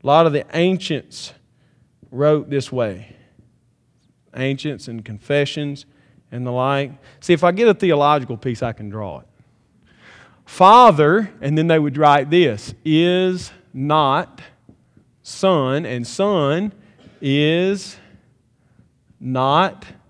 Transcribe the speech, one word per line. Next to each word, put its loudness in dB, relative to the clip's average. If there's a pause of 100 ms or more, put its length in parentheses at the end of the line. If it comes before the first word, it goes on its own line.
A -10
lot 4
of 0
the -4 (100)
ancients -4 (760)
wrote 0
this -6
way. -8 (1200)
Ancients -8
and -14
confessions -6 (440)
and -10
the -6
like. -2 (300)
See, 0
if 0
I 4
get 0
a 4
theological 0
piece, -8
I -6
can -14
draw -12
it. -20 (1160)
Father, 6 (100)
and -2
then 0
they 4
would -4
write 4
this, 0 (100)
is 0 (220)
not -2 (840)
Son, -2
and -8
Son -2 (480)
is -2 (1200)
not -2 (240)